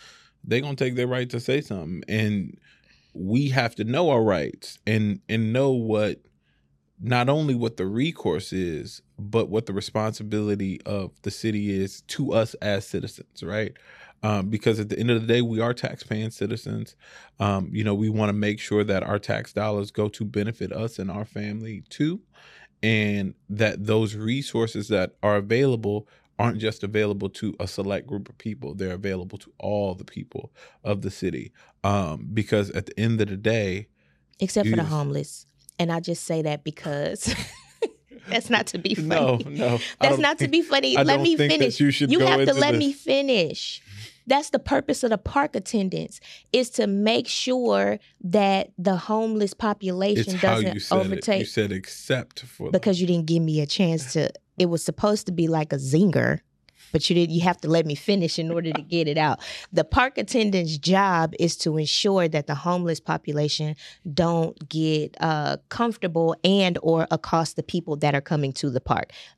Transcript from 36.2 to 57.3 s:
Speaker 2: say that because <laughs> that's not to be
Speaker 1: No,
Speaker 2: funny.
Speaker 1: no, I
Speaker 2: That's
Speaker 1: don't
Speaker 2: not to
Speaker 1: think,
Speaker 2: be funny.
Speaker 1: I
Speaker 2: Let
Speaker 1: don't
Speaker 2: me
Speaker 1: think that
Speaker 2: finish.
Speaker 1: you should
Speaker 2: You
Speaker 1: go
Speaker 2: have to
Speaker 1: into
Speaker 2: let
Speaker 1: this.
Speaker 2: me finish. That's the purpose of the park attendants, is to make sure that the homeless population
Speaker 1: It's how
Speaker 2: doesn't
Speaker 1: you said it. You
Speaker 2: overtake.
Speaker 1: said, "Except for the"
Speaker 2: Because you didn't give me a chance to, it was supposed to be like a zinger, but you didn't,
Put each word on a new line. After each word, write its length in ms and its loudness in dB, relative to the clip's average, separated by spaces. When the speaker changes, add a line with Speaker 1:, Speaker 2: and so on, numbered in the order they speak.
Speaker 2:
say 180 -2
that 200 -4
because 720 -6
<laughs> 480 -10
that's 200 -2
not 180 2
to 100 -8
be 180 -2
Speaker 1:
No, 420 2
Speaker 2:
funny. 200 -6
Speaker 1:
no, 180 0
I 20 0
Speaker 2:
That's 120 4
Speaker 1:
don't 80 2
Speaker 2:
not 180 2
to 60 2
Speaker 1:
think, 60 0
Speaker 2:
be 100 4
funny. 360 2
Speaker 1:
I 60 6
Speaker 2:
Let 120 6
Speaker 1:
don't 80 2
Speaker 2:
me 140 4
Speaker 1:
think 140 4
that 80 4
Speaker 2:
finish. 200 2
Speaker 1:
you 120 6
should 200 2
Speaker 2:
You 80 6
Speaker 1:
go 80 6
Speaker 2:
have 100 4
to 40 4
Speaker 1:
into 120 4
Speaker 2:
let 200 4
Speaker 1:
this. 60 4
Speaker 2:
me 140 2
finish. 880 0
That's 260 0
the 80 2
purpose 440 0
of 60 2
the 80 2
park 380 -2
attendants, 640 -4
is 180 4
to 160 0
make 400 2
sure 720 0
that 560 2
the 180 2
homeless 580 0
population 840 0
Speaker 1:
It's 60 -2
how 140 6
Speaker 2:
doesn't 180 0
Speaker 1:
you 60 -4
said 180 0
it. 80 2
You 60 -2
Speaker 2:
overtake. 360 -2
Speaker 1:
said, 260 -2
"Except 680 -6
for 260 -12
the" 40 -6
Speaker 2:
Because 300 2
you 60 0
didn't 180 0
give 180 2
me 160 0
a 60 0
chance 480 0
to, 180 0
it 100 4
was 140 0
supposed 440 0
to 80 -4
be 160 2
like 240 0
a 40 -2
zinger, 600 4
but 160 2
you 60 4
didn't, 180 4